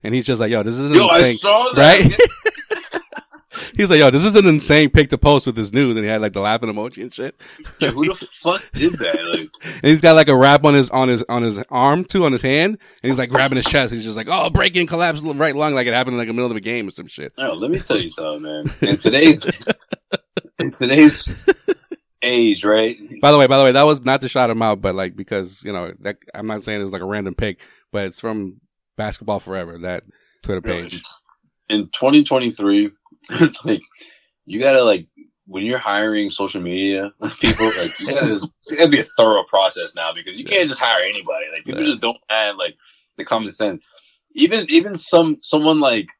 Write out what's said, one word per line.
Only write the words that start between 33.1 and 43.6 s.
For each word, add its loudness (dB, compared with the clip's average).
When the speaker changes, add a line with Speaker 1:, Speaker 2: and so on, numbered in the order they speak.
Speaker 2:
<laughs> -2
like, -4
you -10
gotta, 4
like, 0
when -10
you're -4
hiring -4
social -8
media -6
<laughs> -8
people, 0
like, -8
you -12
gotta, -4
it's -14
gotta 6
be 2
a -6
thorough 4
process -2
now -8
because -16
you -14
Speaker 1:
Yeah. -8
Speaker 2:
can't 0
just -10
hire 0
anybody. -8
Like, -16
people -8
Speaker 1:
Yeah. -2
Speaker 2:
just -6
don't -6
have, -2
like, -8
the -12
common -4
sense. -6